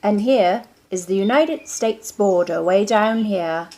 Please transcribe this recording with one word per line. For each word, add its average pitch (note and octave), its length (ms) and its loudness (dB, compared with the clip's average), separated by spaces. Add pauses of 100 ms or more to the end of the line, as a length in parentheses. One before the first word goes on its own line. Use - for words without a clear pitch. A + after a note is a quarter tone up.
and G#3 200 0
here A3 420 2 (260)
is F3+ 160 -6
the F#3 80 -4
United C4+ 540 0
States - 420 -6
border F3 520 0
way F#3 220 2
down A3 400 0
here E3+ 540 -4